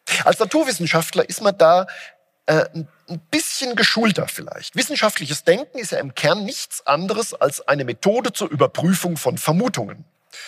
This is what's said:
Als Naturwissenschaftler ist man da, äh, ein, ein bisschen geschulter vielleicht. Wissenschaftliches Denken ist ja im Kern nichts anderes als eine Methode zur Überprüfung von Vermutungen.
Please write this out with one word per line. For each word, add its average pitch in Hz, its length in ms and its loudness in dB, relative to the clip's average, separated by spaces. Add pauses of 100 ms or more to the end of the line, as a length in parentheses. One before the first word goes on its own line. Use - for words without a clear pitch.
(240)
Als - 140 4
Naturwissenschaftler 180 880 0
ist - 140 -8
man 202 160 2
da, 180 280 6 (600)
äh, 156 180 4 (100)
ein, 160 140 -8 (200)
ein 175 120 -10 (100)
bisschen 269 460 -2
geschulter 220 500 2
vielleicht. - 480 -12
Wissenschaftliches 208 680 -2
Denken 262 340 2
ist 214 140 -6
ja - 60 -2
im 135 160 -6
Kern 185 300 2
nichts - 420 -10
anderes 196 480 0
als - 320 0
eine 139 180 2
Methode 202 480 0
zur - 180 -4
Überprüfung 165 680 0
von - 220 -2
Vermutungen. 156 640 -2 (440)